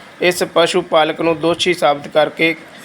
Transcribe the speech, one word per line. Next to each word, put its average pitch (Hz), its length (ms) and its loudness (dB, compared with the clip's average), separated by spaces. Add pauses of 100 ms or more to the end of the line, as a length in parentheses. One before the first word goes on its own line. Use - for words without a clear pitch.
(200)
ਇਸ 175 220 0 (120)
ਪਸ਼ੂ 170 360 2
ਪਾਲਕ 156 300 0
ਨੂੰ 165 200 0
ਦੋਸ਼ੀ 170 340 0
ਸਾਬਤ 147 340 -2
ਕਰਕੇ 156 460 0 (300)